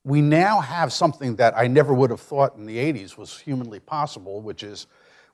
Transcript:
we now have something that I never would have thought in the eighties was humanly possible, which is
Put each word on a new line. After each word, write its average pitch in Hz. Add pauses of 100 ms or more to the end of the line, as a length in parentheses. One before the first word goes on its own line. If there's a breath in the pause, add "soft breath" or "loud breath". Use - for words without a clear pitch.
we 143
now 175
have 156
something 139
that 117
I 117
never 135
would 131
have 113
thought 139
in 107
the 110
eighties 120
was 101
humanly 120
possible, 104
which 107
is 104 (460 soft breath)